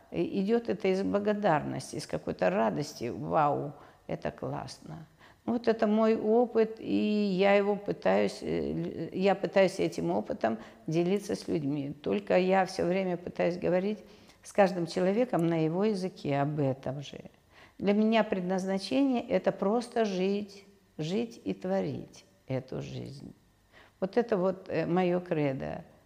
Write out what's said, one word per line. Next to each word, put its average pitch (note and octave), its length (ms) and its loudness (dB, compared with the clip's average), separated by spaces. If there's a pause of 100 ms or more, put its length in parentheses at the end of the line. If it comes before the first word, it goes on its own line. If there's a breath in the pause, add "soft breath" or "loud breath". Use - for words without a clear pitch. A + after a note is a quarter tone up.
и-, F3 320 -2
идет A3+ 260 0
это G3 200 0
из F#3+ 160 2
благодарности, F#3+ 920 0
из D3+ 100 -10
какой-то E3+ 420 -2
радости. F3+ 600 -2
«Вау, D3 640 0 (340 loud breath)
это D#3+ 240 -6
классно». C#3+ 760 -10 (400 loud breath)
Вот A#3 220 -2
это A3+ 180 2
мой A3 300 4
опыт, A3 640 2
и G#3 600 0
я G3 140 6
его G3+ 220 4
пытаюсь, G3 680 0
э, D3+ 300 -2
л-, E3 420 -6
я F#3+ 220 2
пытаюсь F#3 440 2
этим E3+ 300 -2
опытом G#3 480 -2 (300 loud breath)
делиться F#3 480 0
с - 120 -10
людьми. D3 540 -2
Только G3+ 340 0
я F#3 300 4
все F3 200 -4
время F3+ 300 0
пытаюсь F3+ 420 -2
говорить F#3 420 0 (420 loud breath)
с - 100 -20
каждым F3+ 360 4
человеком F#3+ 580 2
на E3 180 2
его E3+ 200 2
языке F#3 560 -2
об D3+ 200 0
этом C3+ 440 -2
же. - 160 -14 (580 loud breath)
Для G3+ 160 2
меня G#3+ 300 4
предназначение — G3 1080 0
это F#3+ 220 2
просто A3 540 0
жить, G3+ 600 -2 (320)
жить G3 480 -4
и F#3+ 80 -2
творить F3+ 720 -4 (220)
эту C3 340 -6
жизнь. C3 540 -12 (640 loud breath)
Вот F#3+ 180 -2
это A#3 180 2
вот, F#3 340 0
э, D#3+ 180 0
мое F3+ 320 2
кредо. D3 640 -2 (220)